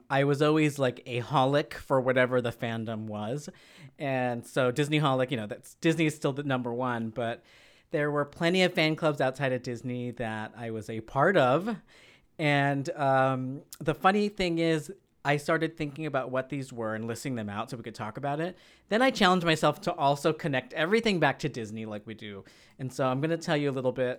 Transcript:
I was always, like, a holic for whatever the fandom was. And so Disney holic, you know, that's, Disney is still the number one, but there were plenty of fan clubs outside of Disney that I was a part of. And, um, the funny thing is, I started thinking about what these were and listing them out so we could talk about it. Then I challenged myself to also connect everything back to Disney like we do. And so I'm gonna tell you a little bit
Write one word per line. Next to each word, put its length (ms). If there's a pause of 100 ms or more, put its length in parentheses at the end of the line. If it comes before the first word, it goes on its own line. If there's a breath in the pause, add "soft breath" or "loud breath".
I 180
was 180
always, 340
like, 300
a 140
holic 520
for 260
whatever 420
the 100
fandom 560
was. 420 (480 loud breath)
And 480
so 240
Disney 300
holic, 320
you 60
know, 100
that's, 340
Disney 240
is 80
still 180
the 120
number 280
one, 380
but 340 (460 soft breath)
there 220
were 120
plenty 380
of 140
fan 200
clubs 240
outside 320
of 120
Disney 480
that 440
I 140
was 220
a 100
part 360
of. 380 (640 soft breath)
And, 540
um, 720 (180)
the 160
funny 340
thing 300
is, 320 (320)
I 140
started 400
thinking 300
about 240
what 180
these 240
were 220
and 100
listing 300
them 140
out 200
so 80
we 60
could 100
talk 240
about 220
it. 180 (320 soft breath)
Then 140
I 80
challenged 340
myself 360
to 120
also 400
connect 400
everything 460
back 200
to 100
Disney 360
like 220
we 80
do. 280 (360 loud breath)
And 120
so 160
I'm 140
gonna 160
tell 200
you 120
a 20
little 200
bit 280